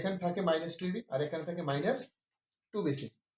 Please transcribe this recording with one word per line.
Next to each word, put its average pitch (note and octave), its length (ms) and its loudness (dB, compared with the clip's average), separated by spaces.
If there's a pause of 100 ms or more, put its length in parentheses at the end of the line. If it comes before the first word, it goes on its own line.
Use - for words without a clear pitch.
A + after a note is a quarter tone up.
এখানে F#3+ 240 0
থাকে F3 240 0
মাইনাস E3 300 2
টু F3+ 100 -4
এ - 60 0
বি A#3 60 -4 (120)
আর C3+ 140 2
এখানে D#3+ 220 -4
থাকে F3 220 -4
মাইনাস D3 300 2 (720)
টু G#2+ 140 -4
বি C#3+ 120 4
সি। A#2 80 -6 (300)